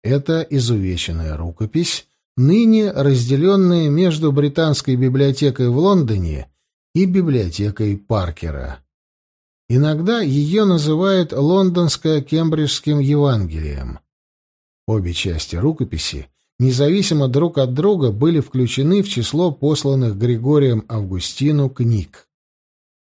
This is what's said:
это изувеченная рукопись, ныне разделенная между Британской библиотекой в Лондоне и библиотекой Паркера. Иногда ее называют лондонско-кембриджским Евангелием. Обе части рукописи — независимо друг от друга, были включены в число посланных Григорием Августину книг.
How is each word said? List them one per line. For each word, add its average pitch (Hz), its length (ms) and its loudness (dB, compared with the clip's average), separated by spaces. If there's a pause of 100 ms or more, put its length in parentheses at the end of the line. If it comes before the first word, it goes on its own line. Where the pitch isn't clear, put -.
это 143 380 0
изувеченная 92 960 -4
рукопись, 107 720 -6 (280)
ныне 214 560 4
разделенная 147 1000 2
между 156 420 2
Британской 143 640 0
библиотекой 131 720 2
в 123 80 0
Лондоне 110 720 0 (460)
и 185 100 4
библиотекой 107 920 -2
Паркера. 80 840 -6 (880)
Иногда 156 520 0
ее 151 440 0
называют 170 640 0
лондонско-кембриджским 156 1700 0
Евангелием. 82 1000 -2 (880)
Обе 95 260 -2
части 85 420 -6
рукописи — 92 720 -4 (320)
независимо 143 680 2
друг 147 320 0
от 127 140 0
друга, 156 380 0
были 147 280 2
включены 135 640 0
в 202 60 -4
число 151 420 -2
посланных 135 640 0
Григорием 123 720 0
Августину 120 800 -2
книг. 117 580 -4 (880)